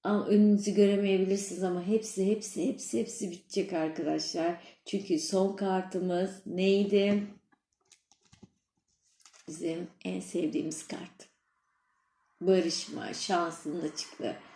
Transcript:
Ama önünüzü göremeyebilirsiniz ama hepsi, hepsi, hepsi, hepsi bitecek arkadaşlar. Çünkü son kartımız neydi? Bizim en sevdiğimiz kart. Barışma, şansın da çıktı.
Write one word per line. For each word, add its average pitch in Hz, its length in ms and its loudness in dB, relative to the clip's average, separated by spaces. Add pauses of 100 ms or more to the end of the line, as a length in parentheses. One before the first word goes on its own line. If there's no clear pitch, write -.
Ama 202 240 0
önünüzü 208 460 6
göremeyebilirsiniz 196 880 4
ama 180 200 -2
hepsi, 196 440 0
hepsi, 208 400 -2
hepsi, - 320 -4
hepsi 196 320 -6
bitecek - 420 -4
arkadaşlar. 160 880 -2 (240)
Çünkü 190 340 -2
son 196 360 0
kartımız 185 920 -2
neydi? 202 760 2 (2250)
Bizim 170 400 -6 (180)
en 185 140 -4
sevdiğimiz - 680 -4
kart. - 400 -14 (1120)
Barışma, 175 720 0
şansın 165 680 -2
da 151 140 -6
çıktı. - 420 -8 (180)